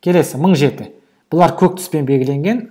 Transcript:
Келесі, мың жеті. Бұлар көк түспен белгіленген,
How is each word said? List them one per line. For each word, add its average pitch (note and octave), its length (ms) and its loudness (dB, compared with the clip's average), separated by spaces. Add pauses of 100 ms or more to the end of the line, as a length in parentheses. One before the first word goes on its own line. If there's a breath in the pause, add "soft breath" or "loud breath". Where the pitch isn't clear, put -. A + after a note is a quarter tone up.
Келесі, F3 400 0
мың F3+ 160 4
жеті. C3 340 -2 (400 soft breath)
Бұлар F3+ 260 2
көк F3+ 200 2
түспен D3 320 -4
белгіленген, C#3 600 -2